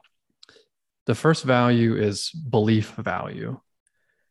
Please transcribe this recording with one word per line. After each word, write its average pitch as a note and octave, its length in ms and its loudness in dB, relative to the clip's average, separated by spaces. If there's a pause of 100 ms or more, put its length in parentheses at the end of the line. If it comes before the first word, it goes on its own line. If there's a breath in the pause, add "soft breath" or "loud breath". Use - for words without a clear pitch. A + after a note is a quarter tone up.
(1080 soft breath)
The A#2+ 80 2
first D#3 300 2
value A#2+ 520 2
is G2+ 340 -4
belief A2+ 640 0
value. G#2+ 680 -8 (720)